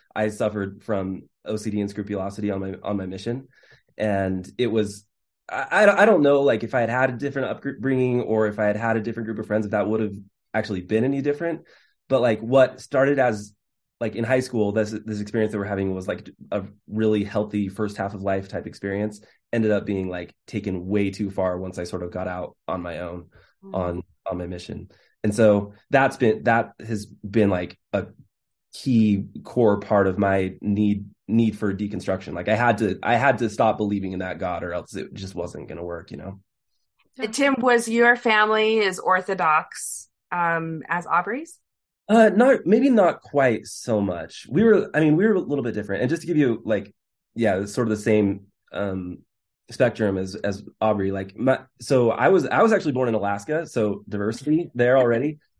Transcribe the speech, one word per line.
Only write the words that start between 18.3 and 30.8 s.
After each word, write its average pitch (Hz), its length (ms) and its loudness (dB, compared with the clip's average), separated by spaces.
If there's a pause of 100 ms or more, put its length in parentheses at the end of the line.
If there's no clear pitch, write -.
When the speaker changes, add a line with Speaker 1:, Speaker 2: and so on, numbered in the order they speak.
Speaker 1:
type - 200 -10
experience, 101 540 -6 (320)
ended 110 180 2
up 104 140 0
being, 95 240 -4
like, 90 240 -10 (140)
taken 95 380 -6
way 101 260 0
too 98 180 -6
far 92 280 -2
once 92 200 -10
I 90 60 -6
sort 90 200 -8
of 87 80 -8
got 92 160 -6
out 90 280 -8 (120)
on 90 140 -4
my 85 180 -8
own 87 260 -10 (380)
Speaker 2:
Mm. 190 120 -10
Speaker 1:
on, 87 280 -4 (220)
on 92 140 -6
my 87 80 -8
mission. 87 420 -12 (340)
And 104 120 -2
so 104 380 4 (180)
that's 135 260 2
been, 110 280 0
that 117 340 2
has 110 260 -8
been, 101 460 0
like, 90 260 -4 (160)
a 95 140 -2 (640)
key 107 520 2 (180)
core 107 360 2
part 98 280 2
of 92 100 -2
my 95 440 0
need, 101 440 0 (220)